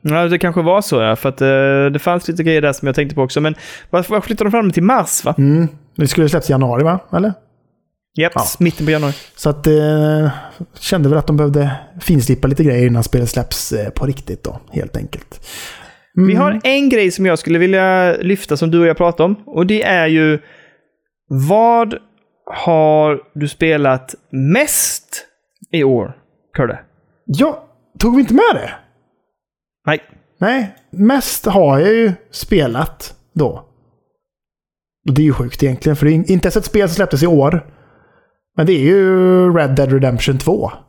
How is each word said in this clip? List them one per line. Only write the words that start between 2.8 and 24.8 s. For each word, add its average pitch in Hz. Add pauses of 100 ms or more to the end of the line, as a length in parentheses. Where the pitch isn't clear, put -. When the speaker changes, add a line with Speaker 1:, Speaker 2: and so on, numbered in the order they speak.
Speaker 1:
jag 135
tänkte 147
på 147
också. 131
Men 151 (360)
vad, 175
vad 208
flyttade 214
de 202
fram 220
till 165
mars, 214
va? 147
Speaker 2:
Mm. 151 (280)
Det 151
skulle 151
släppas 156
i -
januari, 131
va? 170 (140)
Eller? 190 (840)
Speaker 1:
Japp, 165
Speaker 2:
Ja. - (140)
Speaker 1:
mitten 165
på 160
januari. 147 (220)
Speaker 2:
Så -
att, 147
eh, 151 (480)
kände 156
väl 151
att 147
de 151
behövde 143 (300)
finslipa 135
lite 139
grejer 123
innan 117
spelet 120
släpps, -
eh, 104
på -
riktigt -
då, - (100)
helt -
enkelt. - (680)
Speaker 1:
Vi 180
Speaker 2:
Mm. 190
Speaker 1:
har 277
en 277
grej 220
som 190
jag 165
skulle 165
vilja 185
lyfta 185
som 165
du 170
och 170
jag 160
pratade 170
om. 196 (100)
Och 170
det 214
är 180
ju... 156 (880)
Vad 220 (520)
har 151 (160)
du 147
spelat 143 (180)
mest - (460)